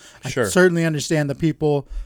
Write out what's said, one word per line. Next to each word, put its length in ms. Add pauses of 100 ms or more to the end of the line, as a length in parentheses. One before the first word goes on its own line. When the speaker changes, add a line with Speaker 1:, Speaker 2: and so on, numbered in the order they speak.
(240)
Speaker 1:
I 60
Speaker 2:
Sure. 180
Speaker 1:
certainly 380
understand 440
the 60
people 520 (180)